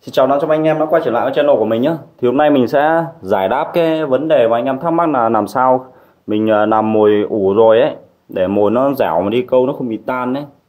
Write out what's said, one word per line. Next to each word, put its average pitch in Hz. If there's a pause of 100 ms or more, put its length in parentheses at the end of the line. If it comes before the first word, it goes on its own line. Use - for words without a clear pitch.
Xin 127
chào 135
năm 143
trăm 156
anh 156
em 156
đã 156
quay 160
trở 120
lại 113
với 131
channel 143
của 110
mình 113
nhé. 160 (220)
Thì 123
hôm 123
nay 151
mình 127
sẽ 156 (180)
giải 95
đáp 143
cái 160
vấn 139
đề 127
mà 117
anh 123
em 131
thắc 165
mắc 170
là 123
làm 107
sao 127 (400)
mình, 110
ờ, 107
làm 110
mồi 107
ủ 98
rồi 113
ấy, 143 (320)
để 92
mồi 101
nó 135
dẻo 90
mà 98
đi 123
câu 127
nó 143
không 139
bị 110
tan 127
ấy. 143 (240)